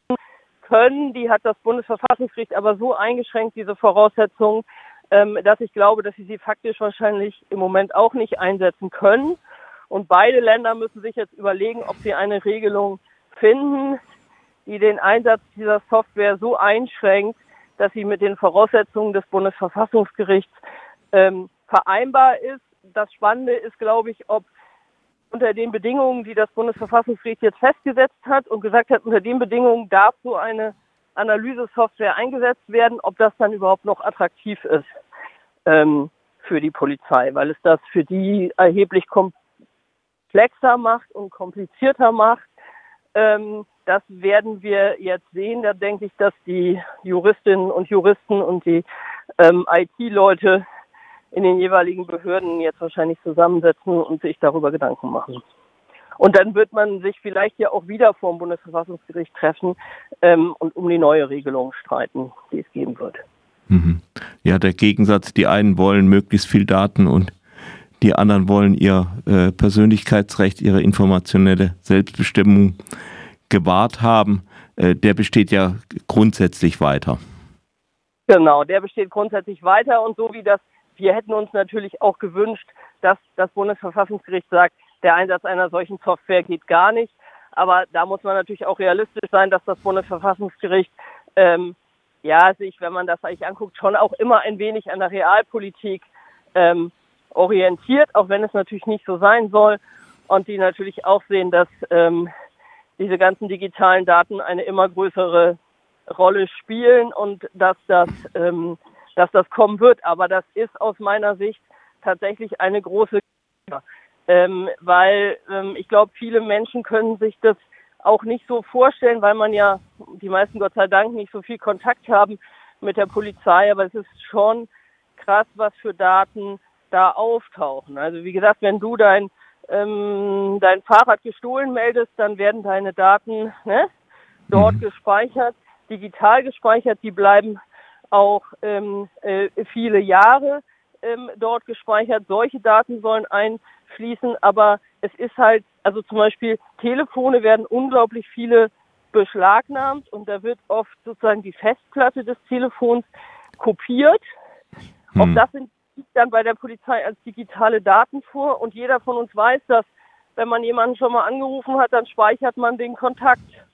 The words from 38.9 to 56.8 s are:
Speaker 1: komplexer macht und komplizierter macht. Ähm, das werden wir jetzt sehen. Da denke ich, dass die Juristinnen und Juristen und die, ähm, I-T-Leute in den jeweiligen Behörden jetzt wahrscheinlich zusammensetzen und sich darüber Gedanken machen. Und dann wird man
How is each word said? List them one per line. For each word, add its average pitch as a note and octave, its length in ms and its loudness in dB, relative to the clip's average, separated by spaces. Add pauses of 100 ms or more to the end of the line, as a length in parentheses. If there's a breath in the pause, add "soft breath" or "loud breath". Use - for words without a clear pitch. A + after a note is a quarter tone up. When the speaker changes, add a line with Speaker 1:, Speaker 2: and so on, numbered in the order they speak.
Speaker 1:
komplexer - 1700 -2
macht A#3 340 -4
und G3+ 200 -16
komplizierter A3+ 800 -2
macht. A3+ 320 2 (720 soft breath)
Ähm, G#3+ 500 -2 (200)
das F#3+ 220 0
werden G3+ 540 -2
wir G3+ 400 -2
jetzt F3+ 300 -8
sehen. G#3+ 300 -8
Da G#3 120 -2
denke G3+ 320 -8
ich, F#3+ 120 -12
dass G3+ 160 0 (120)
die F3+ 360 -2 (220 loud breath)
Juristinnen F#3+ 640 0
und F3 200 -4
Juristen G3 520 0
und E3+ 240 -4
die, E3+ 180 0 (540 loud breath)
ähm, F3 340 6
I-T-Leute F#3+ 920 2 (680 soft breath)
in G3 120 -6
den F#3 160 2
jeweiligen F#3 460 0
Behörden E3+ 560 -6
jetzt D#3+ 180 -6
wahrscheinlich E3 440 -6
zusammensetzen E3+ 800 0
und D#3+ 200 -8
sich D#3 180 -8
darüber D3+ 320 -2
Gedanken C3+ 380 -6
machen. B2 320 -10 (760 loud breath)
Und G3 200 4
dann F#3+ 160 2
wird G#3 180 0
man G#3 300 -2